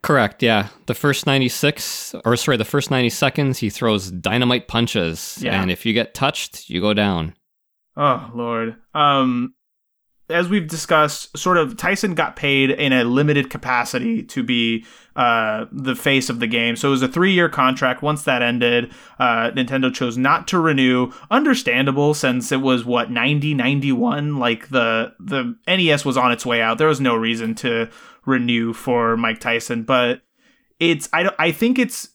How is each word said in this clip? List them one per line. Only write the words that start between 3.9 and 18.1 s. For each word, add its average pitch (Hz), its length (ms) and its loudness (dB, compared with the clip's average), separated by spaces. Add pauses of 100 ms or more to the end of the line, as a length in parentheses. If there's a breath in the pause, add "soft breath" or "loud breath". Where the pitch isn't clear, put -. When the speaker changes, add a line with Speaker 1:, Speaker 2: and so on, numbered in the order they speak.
Speaker 1:
dynamite 117 560 0
punches. 95 760 -2
Speaker 2:
Yeah. 98 220 -2
Speaker 1:
And 92 80 0
if - 160 -4
you 110 60 2
get 113 200 0
touched, - 560 -6
you 87 120 -4
go 104 120 0
down. 95 420 0 (640)
Speaker 2:
Oh, 131 380 0
Lord. 113 400 -4 (200)
Um, 131 600 2 (760)
as 170 200 0
we've 190 180 0
discussed, 151 720 0
sort 180 200 2
of 135 180 -2
Tyson 190 380 -2
got 156 220 -2
paid 135 340 2
in 139 220 0
a 123 120 2
limited 139 460 2
capacity 127 720 -2
to - 200 -6
be, 117 420 0 (300 loud breath)
uh, 113 560 0
the 131 240 -4
face 135 360 0
of 117 100 -4
the 120 60 -2
game. 117 280 0
So 139 140 -2
it 139 40 2
was 131 100 2
a 127 60 0
three-year 175 420 2
contract. 131 520 0
Once 147 220 -2